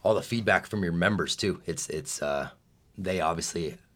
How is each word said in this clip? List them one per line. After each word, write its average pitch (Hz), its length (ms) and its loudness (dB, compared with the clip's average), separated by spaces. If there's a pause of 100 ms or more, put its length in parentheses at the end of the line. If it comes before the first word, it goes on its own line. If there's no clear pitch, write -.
all 107 120 6
the - 60 2
feedback 104 460 2
from 104 160 -2
your 85 80 0
members 87 460 2
too, 92 280 -2
it's, 80 240 -4
it's, 76 320 -6
uh, 71 280 -2 (480)
they 92 240 -2
obviously 82 560 -2 (180)